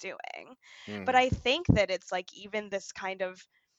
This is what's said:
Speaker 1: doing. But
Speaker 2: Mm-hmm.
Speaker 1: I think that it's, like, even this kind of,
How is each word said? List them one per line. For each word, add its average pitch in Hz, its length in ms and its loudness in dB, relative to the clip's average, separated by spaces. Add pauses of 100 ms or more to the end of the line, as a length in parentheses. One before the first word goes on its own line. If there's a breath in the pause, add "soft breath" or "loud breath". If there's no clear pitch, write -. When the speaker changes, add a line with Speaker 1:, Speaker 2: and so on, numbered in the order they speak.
Speaker 1:
doing. 156 560 -12 (480 loud breath)
But 254 100 4
Speaker 2:
Mm-hmm. - 20 10
Speaker 1:
I 254 120 8
think 277 400 0
that 196 220 6
it's, 180 200 -4
like, 185 240 -6
even 208 340 -8
this 196 220 -6
kind 190 320 -6
of, 185 240 -8 (320)